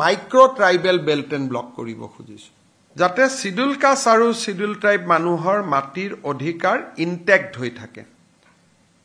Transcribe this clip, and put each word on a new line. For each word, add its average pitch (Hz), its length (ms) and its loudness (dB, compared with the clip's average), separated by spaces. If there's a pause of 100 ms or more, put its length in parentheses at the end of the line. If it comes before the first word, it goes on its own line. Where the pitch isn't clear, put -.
মাইক্ৰ' 202 480 4 (100)
ট্ৰাইবেল 180 380 2 (120)
বেল্ট 143 280 -2
এণ্ড 139 140 -4
ব্লক 120 160 -6 (100)
কৰিব 113 240 -10 (140)
খুজিছোঁ, - 380 -20 (440)
যাতে 180 260 2 (200)
চিডিউল 226 300 -2 (120)
কাষ্ট 269 200 2 (100)
আৰু 233 120 6 (180)
চিডিউল 208 380 -4
ট্ৰাইব 202 180 2 (140)
মানুহৰ 170 440 0 (140)
মাটিৰ 180 400 -4 (180)
অধিকাৰ 170 460 -2 (280)
ইনটেক্ট 175 480 0 (100)
হৈ 120 180 -6
থাকে। 107 220 -20 (1040)